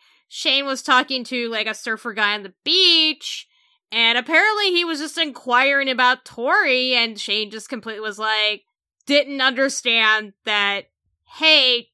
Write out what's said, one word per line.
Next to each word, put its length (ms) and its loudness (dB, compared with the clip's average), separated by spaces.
Shane 380 0
was 180 -6
talking 400 2
to, 260 -4
like, 180 -4
a 60 -4
surfer 380 -8
guy 240 0
on 80 -8
the 100 -16
beach, 800 2
and 280 0
apparently 540 0
he 120 2
was 160 -6
just 180 -10
inquiring 720 0
about 360 0
Tori, 680 0
and 240 0
Shane 320 -4
just 200 -14
completely 320 -10
was 180 -8
like, 440 -2
didn't 340 0
understand 920 2
that, 440 -2
hey, 560 4